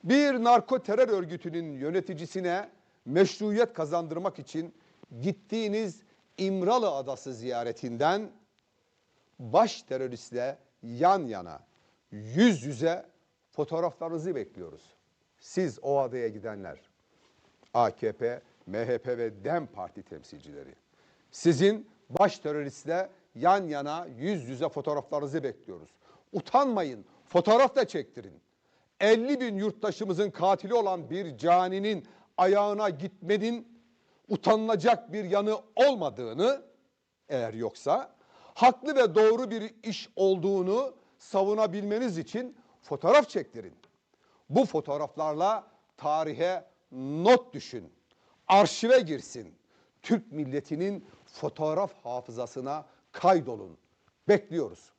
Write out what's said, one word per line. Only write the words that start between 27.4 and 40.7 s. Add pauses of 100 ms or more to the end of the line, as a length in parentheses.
da
çektirin. (580)
Elli
bin
yurttaşımızın
katili
olan
bir
caninin (300)
ayağına
gitmenin (460)
utanılacak
bir
yanı (180)
olmadığını, (680)
eğer
yoksa, (420)
haklı
ve
doğru
bir
iş
olduğunu (240)